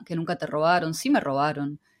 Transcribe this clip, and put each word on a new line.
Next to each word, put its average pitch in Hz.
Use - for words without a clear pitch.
que 170
nunca 165
te 156
robaron". 160
Sí 262
me 277
robaron, 143